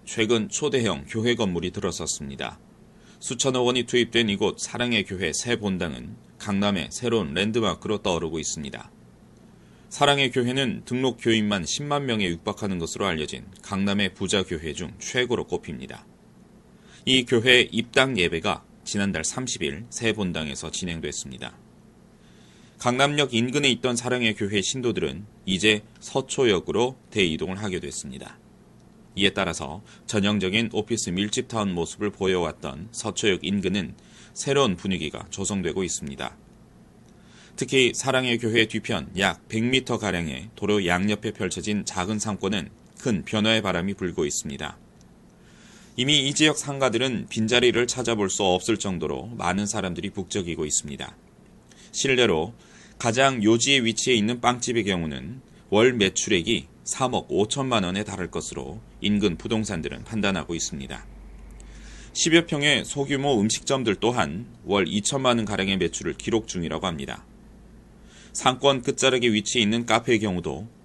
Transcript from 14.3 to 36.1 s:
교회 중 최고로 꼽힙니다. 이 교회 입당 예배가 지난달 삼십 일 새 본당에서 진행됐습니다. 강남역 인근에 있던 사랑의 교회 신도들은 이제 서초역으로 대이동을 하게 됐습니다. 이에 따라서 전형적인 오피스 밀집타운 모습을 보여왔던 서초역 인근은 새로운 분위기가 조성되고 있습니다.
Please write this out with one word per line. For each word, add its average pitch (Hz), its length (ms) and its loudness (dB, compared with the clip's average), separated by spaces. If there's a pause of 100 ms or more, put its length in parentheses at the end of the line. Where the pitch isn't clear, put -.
교회 80 300 -6
중 78 260 -10
최고로 117 480 -2
꼽힙니다. 67 600 -8 (1000)
이 131 220 4
교회 123 440 6
입당 127 460 2
예배가 85 480 0 (200)
지난달 98 400 -2
삼십 - 380 -6
일 76 280 -4
새 113 220 -2
본당에서 82 580 -4
진행됐습니다. 71 880 -8 (1200)
강남역 139 560 2
인근에 127 380 4
있던 123 240 0
사랑의 120 380 0
교회 101 280 0
신도들은 104 640 -2 (180)
이제 104 380 2 (180)
서초역으로 123 960 0 (140)
대이동을 92 520 0
하게 92 180 -4
됐습니다. 65 580 -12 (800)
이에 98 180 4
따라서 82 480 -4 (240)
전형적인 104 680 2
오피스 104 380 -4
밀집타운 104 640 -2
모습을 87 360 -4
보여왔던 87 840 -2
서초역 101 520 0
인근은 92 520 -2 (360)
새로운 139 440 0
분위기가 85 540 -6
조성되고 95 540 -2
있습니다. 69 520 -8 (1200)